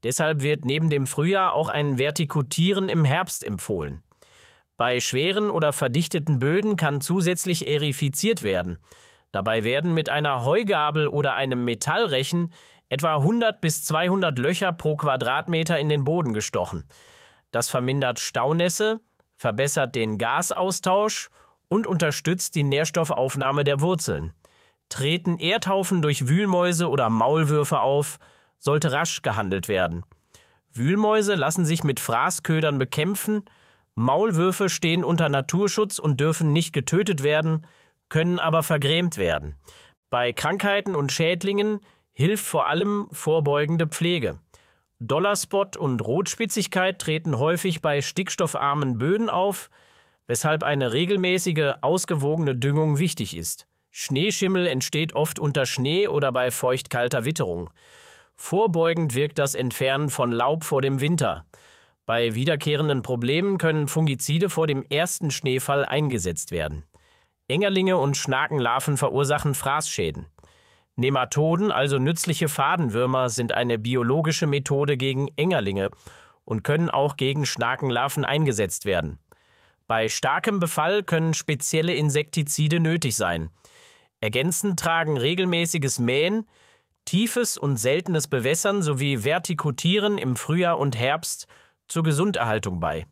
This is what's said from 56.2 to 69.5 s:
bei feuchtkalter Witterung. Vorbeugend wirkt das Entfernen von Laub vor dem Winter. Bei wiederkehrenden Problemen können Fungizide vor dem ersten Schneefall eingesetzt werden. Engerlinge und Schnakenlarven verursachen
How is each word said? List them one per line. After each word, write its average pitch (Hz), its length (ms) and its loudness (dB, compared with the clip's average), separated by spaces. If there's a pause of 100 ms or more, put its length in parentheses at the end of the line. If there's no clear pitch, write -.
bei 127 180 2
feuchtkalter 123 760 -2
Witterung. 90 460 -4 (640)
Vorbeugend 165 800 0
wirkt 143 240 -2
das 139 160 0
Entfernen 135 560 0
von 120 220 0
Laub 139 320 0
vor 135 180 0
dem 135 180 0
Winter. 143 460 0 (580)
Bei 117 300 0
wiederkehrenden 147 680 0
Problemen 147 540 0
können 156 320 0
Fungizide 160 640 0
vor 160 160 0
dem 135 160 0
ersten 156 480 -2
Schneefall 135 560 0
eingesetzt 117 640 -2
werden. 76 340 -4 (640)
Engerlinge 190 480 2
und 139 220 2
Schnakenlarven 135 800 0
verursachen 143 560 0